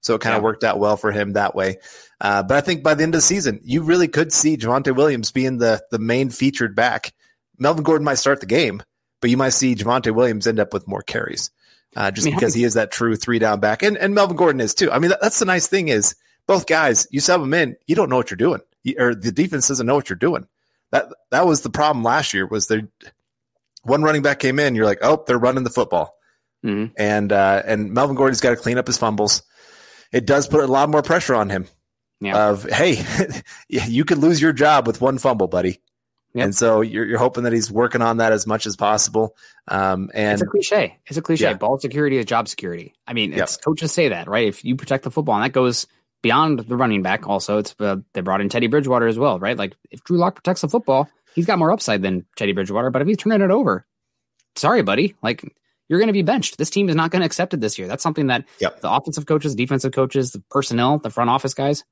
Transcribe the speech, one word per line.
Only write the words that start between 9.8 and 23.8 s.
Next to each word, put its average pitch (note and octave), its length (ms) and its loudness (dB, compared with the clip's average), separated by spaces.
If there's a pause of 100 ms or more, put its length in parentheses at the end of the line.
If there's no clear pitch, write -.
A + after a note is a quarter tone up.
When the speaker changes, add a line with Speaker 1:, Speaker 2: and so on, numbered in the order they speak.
Speaker 1:
Williams A2+ 340 2
end A2 100 0
up G#2 140 0
with G2 160 -6
more G2 140 -6
carries, - 480 -8 (460)
uh, G2 140 -2
just G2+ 160 -4
Speaker 2:
I D3 40 0
mean, - 40 -4
how C3+ 60 0
Speaker 1:
because A#2 140 0
Speaker 2:
many A#2 80 0
Speaker 1:
he A#2+ 40 2
is A2 80 0
that A2 160 0
true A#2 240 -2
three A#2 240 -2
down G#2+ 220 0
back. G#2+ 240 0
And, G#3 120 0
and G3+ 200 -2
Melvin F#3+ 200 2
Gordon D3 240 2
is A2 140 -2
too. F3 160 0
I B2+ 80 0
mean, E3+ 120 2
that, F#3+ 120 0
that's G#3+ 160 0
the A#3 60 0
nice F#3 240 0
thing F#3+ 200 0
is A2 280 0 (320)
both F#3+ 180 2
guys, D#3 460 2
you C#3 80 -2
sub F3 200 2
'em C#3 140 -2
in, D#3 220 0 (100)
you D#3 80 2
don't G3 160 2
know B2+ 60 2
what A#2+ 160 0
you're F#2+ 40 -12
doing. C#3 240 0 (220)
You, - 160 -4
or B2 160 2
the G#2 180 -6
defense C#3+ 360 0
doesn't B2+ 180 -2
know B2+ 80 2
what C#3+ 160 -2
you're F#2 60 -6
doing. - 300 -2 (460)
That, - 140 2 (240)
that D3+ 160 2
was D#3 160 2
the A#2 80 -6
problem D3 340 0
last C3+ 300 0
year F#2+ 120 -2
was G#2 200 -4
there, A2 160 0 (1000)